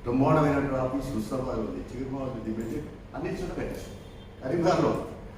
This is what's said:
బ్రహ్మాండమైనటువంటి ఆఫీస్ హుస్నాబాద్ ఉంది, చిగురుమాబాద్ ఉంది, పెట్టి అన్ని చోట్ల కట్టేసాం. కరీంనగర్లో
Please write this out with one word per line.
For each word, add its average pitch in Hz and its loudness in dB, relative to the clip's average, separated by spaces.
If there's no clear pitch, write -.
బ్రహ్మాండమైనటువంటి 143 4
ఆఫీస్ 135 0
హుస్నాబాద్ 110 -2
ఉంది, 107 -6
చిగురుమాబాద్ 131 -4
ఉంది, 113 -4
పెట్టి 113 -4
అన్ని 170 -4
చోట్ల - -4
కట్టేసాం. - -6
కరీంనగర్లో 160 4